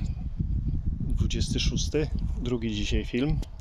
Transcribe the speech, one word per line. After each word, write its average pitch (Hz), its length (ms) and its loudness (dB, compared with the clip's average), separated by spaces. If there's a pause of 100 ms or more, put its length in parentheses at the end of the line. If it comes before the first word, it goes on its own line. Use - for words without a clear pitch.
(1000)
dwudziesty - 600 2
szósty, - 500 2 (280)
drugi 117 380 0
dzisiaj 104 300 0
film, 139 340 2 (220)